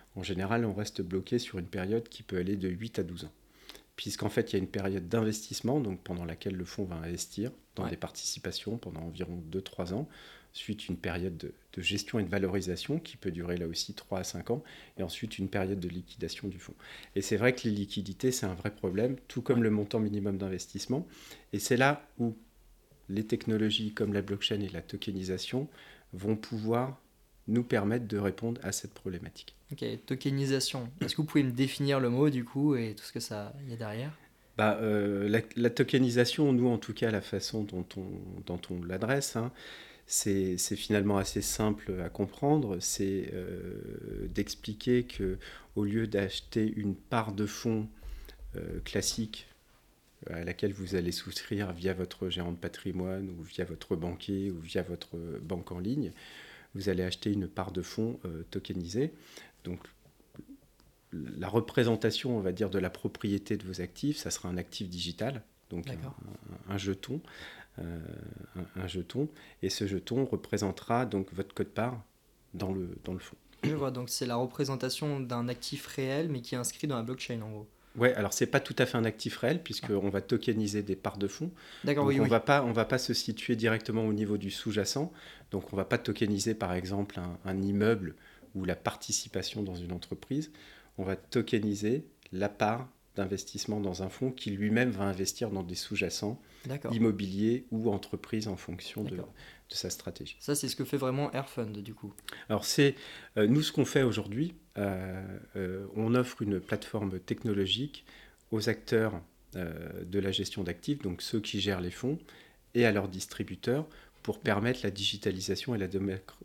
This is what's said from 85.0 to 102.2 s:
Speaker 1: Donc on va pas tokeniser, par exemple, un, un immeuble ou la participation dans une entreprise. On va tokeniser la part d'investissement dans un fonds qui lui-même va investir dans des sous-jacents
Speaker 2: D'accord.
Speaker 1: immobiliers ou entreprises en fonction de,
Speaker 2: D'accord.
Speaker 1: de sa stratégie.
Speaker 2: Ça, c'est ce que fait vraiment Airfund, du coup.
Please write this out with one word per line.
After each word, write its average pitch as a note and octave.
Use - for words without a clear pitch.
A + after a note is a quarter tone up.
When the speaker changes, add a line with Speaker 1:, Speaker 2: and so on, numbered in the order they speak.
Speaker 1:
Donc -
on -
va F#2+
pas A#2+
tokeniser, G#2
par F#2+
exemple, F#2
un, F2
un F#2+
immeuble G2+
ou F#2+
la F2+
participation -
dans F#2
une F2
entreprise. -
On G2
va F#2+
tokeniser G#2+
la G2
part A#2
d'investissement G2+
dans F#2+
un F#2+
fonds B2+
qui A#2+
lui-même G#2+
va G2+
investir F#2+
dans F#2+
des F2
sous-jacents G#2
Speaker 2:
D'accord. B2+
Speaker 1:
immobiliers G#2+
ou A2+
entreprises -
en F#2+
fonction -
de, G2+
Speaker 2:
D'accord. F2+
Speaker 1:
de -
sa -
stratégie. -
Speaker 2:
Ça, D3
c'est C#3+
ce B2
que C#3
fait C3+
vraiment C3
Airfund, A#2
du G#2
coup. G#2